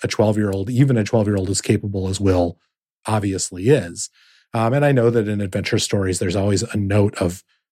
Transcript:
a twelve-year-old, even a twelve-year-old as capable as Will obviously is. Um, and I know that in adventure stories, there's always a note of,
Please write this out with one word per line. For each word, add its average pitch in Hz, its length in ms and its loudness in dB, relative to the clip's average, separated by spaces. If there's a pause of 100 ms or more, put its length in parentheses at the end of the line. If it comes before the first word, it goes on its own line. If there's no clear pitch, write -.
a 110 60 -2
twelve-year-old, 104 600 0
even 131 300 2
a 104 60 0
twelve-year-old 101 440 0
as 95 140 -2
capable 101 460 -2
as 95 120 -4
Will 90 380 0 (480)
obviously 101 640 -2
is. 92 400 0 (420)
Um, 113 220 0
and 143 100 2
I 143 80 4
know 120 160 4
that 117 200 2
in 104 120 -2
adventure 101 380 -2
stories, 95 400 -2
there's 92 180 -2
always 98 260 2
a - 140 -6
note 101 380 2
of, 90 280 -2 (300)